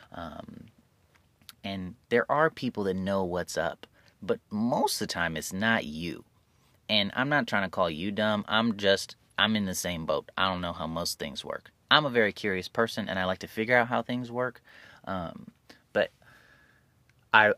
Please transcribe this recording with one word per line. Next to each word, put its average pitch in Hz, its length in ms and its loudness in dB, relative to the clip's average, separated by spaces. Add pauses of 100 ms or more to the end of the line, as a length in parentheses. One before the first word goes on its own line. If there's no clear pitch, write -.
(120)
Um, - 540 -14 (960)
and 95 320 -8 (120)
there 117 220 2
are 156 200 4
people 117 340 -4
that 95 100 2
know 95 300 0
what's 87 340 -4
up, 80 300 -4 (340)
but 101 160 -2 (100)
most 127 520 0
of 107 80 -2
the - 40 -8
time 85 240 -2
it's - 160 -6
not 110 320 2
you. 78 400 -8 (640)
And 101 280 2
I'm 131 140 0
not 139 180 0
trying 101 160 0
to 92 60 -4
call 90 200 2
you 85 220 -4
dumb. 107 340 0
I'm 110 300 2
just, 98 400 2 (220)
I'm 107 180 4
in 104 80 0
the 92 100 -4
same 85 320 -4
boat. 71 300 -2
I 95 120 0
don't 90 120 -2
know 87 140 -4
how 85 120 -6
most 82 320 -4
things 71 260 -10
work. - 260 -10 (200)
I'm 147 140 6
a 139 60 0
very 110 220 4
curious 95 360 -2
person, 113 400 0
and 95 100 -2
I 92 60 0
like 92 140 0
to - 80 -10
figure 113 300 0
out 120 120 4
how 117 140 0
things 123 280 -6
work. 120 320 -4 (440)
Um, 92 420 -6 (440)
but 101 180 2 (1200)
I, 107 240 8